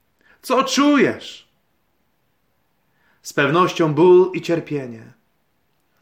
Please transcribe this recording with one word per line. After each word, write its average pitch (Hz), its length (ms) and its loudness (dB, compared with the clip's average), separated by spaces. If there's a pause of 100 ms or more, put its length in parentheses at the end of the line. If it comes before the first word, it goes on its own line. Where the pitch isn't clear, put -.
(420)
Co 254 220 -2
czujesz?” 262 840 -2 (1700)
Z - 100 -18
pewnością 156 640 -2
ból 180 400 4
i - 80 -8
cierpienie, 127 720 -8 (880)